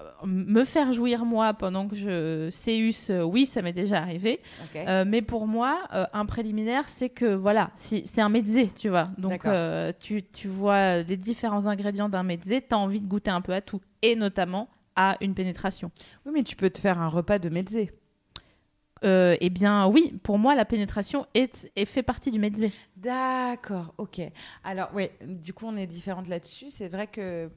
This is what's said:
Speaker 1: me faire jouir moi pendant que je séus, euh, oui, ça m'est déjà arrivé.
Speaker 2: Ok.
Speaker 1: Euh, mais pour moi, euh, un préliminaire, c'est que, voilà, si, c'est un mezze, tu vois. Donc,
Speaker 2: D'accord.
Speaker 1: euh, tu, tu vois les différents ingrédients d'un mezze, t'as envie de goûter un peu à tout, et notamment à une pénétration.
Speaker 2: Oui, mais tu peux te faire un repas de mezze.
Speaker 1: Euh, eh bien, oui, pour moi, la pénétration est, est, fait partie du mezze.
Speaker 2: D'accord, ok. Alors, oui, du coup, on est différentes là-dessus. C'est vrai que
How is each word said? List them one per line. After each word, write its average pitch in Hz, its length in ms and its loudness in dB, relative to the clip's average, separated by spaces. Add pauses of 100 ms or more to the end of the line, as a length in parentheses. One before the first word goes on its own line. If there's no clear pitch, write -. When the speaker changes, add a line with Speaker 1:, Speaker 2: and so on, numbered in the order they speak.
(240)
Speaker 1:
me 190 400 4
faire 269 280 2
jouir 233 320 0
moi 220 300 2
pendant 196 340 -4
que 208 80 -8
je 160 540 -2
séus, 226 440 0 (160)
euh, 180 120 0
oui, 202 240 4
ça 240 160 -2
m'est 175 100 -2
déjà 190 280 0
arrivé. 180 400 -2 (240)
Speaker 2:
Ok. - 220 -12
Speaker 1:
Euh, 190 200 4
mais 220 160 2
pour 214 240 -4
moi, 240 320 0 (160)
euh, 190 180 0
un 208 140 -2
préliminaire, 220 640 -2
c'est 254 220 -6
que, 240 240 2
voilà, 196 400 2
si, - 320 -4
c'est - 140 0
un 214 80 4
mezze, 220 400 4 (100)
tu 220 100 -2
vois. 180 300 4
Donc, 185 140 -2
Speaker 2:
D'accord. 185 220 -2
Speaker 1:
euh, 165 440 0
tu, 208 240 -4
tu - 260 -14
vois 190 540 2
les 175 140 -4
différents 208 500 -2
ingrédients 202 420 -2
d'un 190 140 -2
mezze, 185 460 -2
t'as 233 80 2
envie 202 240 0
de 202 60 -6
goûter 202 240 -2
un 180 100 0
peu 185 120 -4
à 185 80 -2
tout, 202 200 -8 (220)
et 220 140 6
notamment 196 520 -2 (260)
à 190 260 4
une 196 140 -2
pénétration. 185 560 -4 (340)
Speaker 2:
Oui, 285 100 -8
mais 294 80 4
tu - 140 -8
peux 185 140 2
te - 100 -6
faire 185 200 2
un 165 80 0
repas 170 300 2
de 175 120 -4
mezze. 190 380 -2 (1160)
Speaker 1:
Euh, 185 380 6
eh 180 80 4
bien, 202 360 4
oui, 269 360 4
pour 202 160 0
moi, 254 160 4
la 240 100 4
pénétration 208 720 -2
est, - 420 0
est, 196 80 0
fait 254 180 -2
partie 254 280 -4
du 220 80 0
mezze. 208 320 0 (260)
Speaker 2:
D'accord, 247 1040 -4
ok. 190 240 -8 (420)
Alors, 185 300 -6
oui, 196 140 -2 (140)
du 170 300 -12
coup, 220 140 -16
on 220 100 -8
est 190 100 -6
différentes 175 420 -10
là-dessus. 180 420 -10
C'est 208 180 -10
vrai 190 180 -6
que 180 500 -8